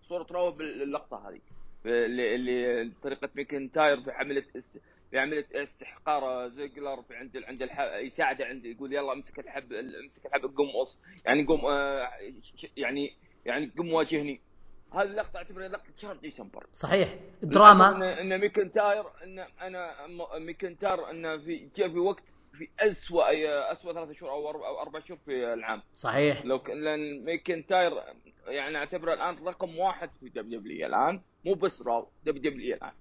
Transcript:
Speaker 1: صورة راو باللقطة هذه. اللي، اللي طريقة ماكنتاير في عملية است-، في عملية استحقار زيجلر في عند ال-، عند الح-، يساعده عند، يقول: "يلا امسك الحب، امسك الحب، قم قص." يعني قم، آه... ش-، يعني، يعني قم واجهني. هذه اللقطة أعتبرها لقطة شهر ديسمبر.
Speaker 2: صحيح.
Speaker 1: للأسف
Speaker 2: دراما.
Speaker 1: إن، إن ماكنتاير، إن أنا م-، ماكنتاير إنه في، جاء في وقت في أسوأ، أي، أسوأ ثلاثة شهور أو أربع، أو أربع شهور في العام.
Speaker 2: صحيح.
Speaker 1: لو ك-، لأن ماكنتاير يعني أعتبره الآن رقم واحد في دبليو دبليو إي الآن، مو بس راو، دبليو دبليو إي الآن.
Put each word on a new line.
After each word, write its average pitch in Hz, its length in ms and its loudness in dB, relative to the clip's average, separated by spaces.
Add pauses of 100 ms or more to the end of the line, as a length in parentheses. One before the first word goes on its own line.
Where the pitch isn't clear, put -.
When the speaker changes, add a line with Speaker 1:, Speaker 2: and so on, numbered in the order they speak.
Speaker 1:
صورة 175 220 -6
راو 180 200 0
باللقطة 139 760 -8
هذه. 92 120 -16 (460)
اللي، 120 480 2
اللي 123 580 -2 (100)
طريقة 139 320 -8
ماكنتاير 139 680 0
في 131 80 -8
عملية 139 320 -4
است-، - 380 -16 (300)
في 131 80 -2
عملية 143 360 -2
استحقار 135 920 -4
زيجلر 135 600 -10
في 117 80 -16
عند 131 200 -14
ال-، 127 80 -10
عند 131 180 -10
الح-، 127 320 -4 (180)
يساعده 135 320 -2
عند، 123 200 -12
يقول: 120 280 -10
"يلا 139 200 -4
امسك 143 260 -12
الحب، 139 340 -12
امسك 120 540 -12
الحب، 139 160 -2
قم 135 380 -2
قص." - 180 -4 (260)
يعني 139 220 4
قم، 156 200 4
آه... 139 420 0 (480)
ش-، - 200 -16
يعني، 139 400 -4 (280)
يعني 127 340 -4
قم 170 140 -2
واجهني. 147 480 0 (540)
هذه 185 80 0
اللقطة 202 340 -4
أعتبرها 185 320 -12
لقطة - 280 -12
شهر 202 200 -12
ديسمبر. - 580 -16
Speaker 2:
صحيح. 175 340 2 (340)
Speaker 1:
للأسف 151 120 -2
Speaker 2:
دراما. 196 420 12
Speaker 1:
إن، 190 60 -2
إن 185 380 -2
ماكنتاير، 208 640 2 (200)
إن 190 140 -18 (240)
أنا 180 440 -12
م-، 165 400 -10
ماكنتاير 175 640 -4
إنه 160 280 -6
في، 151 380 -10
جاء 185 120 2
في 170 100 -4
وقت 190 260 0 (280)
في - 160 -16 (120)
أسوأ، 185 480 2
أي، 151 440 0
أسوأ 170 200 -10
ثلاثة 160 200 -10
شهور 147 180 -12
أو 147 200 -6
أربع، 151 180 -8
أو 139 120 -6
أربع 156 200 -10
شهور 170 260 -16
في 127 260 -2
العام. 113 300 -4 (120)
Speaker 2:
صحيح. 135 500 0
Speaker 1:
لو 131 140 0
ك-، - 120 -10
لأن 151 540 -4
ماكنتاير 165 680 0 (540)
يعني 143 300 -6
أعتبره 156 380 -4
الآن 165 320 -6
رقم 175 320 -8
واحد 180 320 -2 (100)
في 131 80 -18
دبليو 113 320 -10
دبليو 98 160 -12
إي 78 100 -4
الآن، 127 340 0 (240)
مو 190 100 2
بس 170 320 -2
راو، 117 220 0 (180)
دبليو 143 160 -2
دبليو 135 240 -4
إي 117 80 -2
الآن. - 260 -12